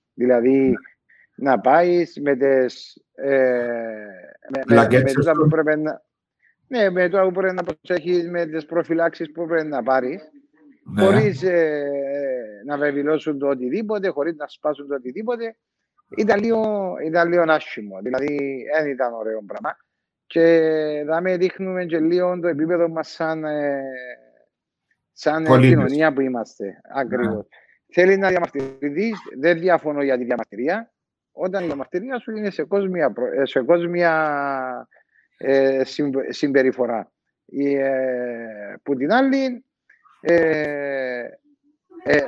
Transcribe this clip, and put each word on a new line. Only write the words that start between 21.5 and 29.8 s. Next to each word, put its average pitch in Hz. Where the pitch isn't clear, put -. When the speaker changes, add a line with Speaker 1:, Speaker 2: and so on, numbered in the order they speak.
Speaker 1:
και 165
λίγο 180
το 170
επίπεδο 165
μας 160
σαν, 160
ε, 147
σαν 160
Speaker 2:
Πολίτες. 131
Speaker 1:
κοινωνία 143
που 135
είμαστε. 117
Ακριβώς. 120
Speaker 2:
Ναι. 107
Speaker 1:
Θέλει 185
να 196
διαμαρτυρηθείς, 151
δεν 165
διαφωνώ 156